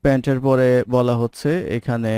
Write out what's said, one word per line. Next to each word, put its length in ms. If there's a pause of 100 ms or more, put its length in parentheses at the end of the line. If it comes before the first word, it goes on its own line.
প্যান্টের 420
পরে 220 (260)
বলা 280
হচ্ছে 280 (260)
এখানে 420